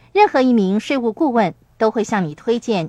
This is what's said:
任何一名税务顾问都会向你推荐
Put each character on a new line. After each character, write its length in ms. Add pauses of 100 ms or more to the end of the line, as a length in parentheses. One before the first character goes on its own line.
(140)
任 140
何 120
一 120
名 280
税 160
务 160
顾 200
问 220 (220)
都 140
会 140
向 200
你 120
推 240
荐 280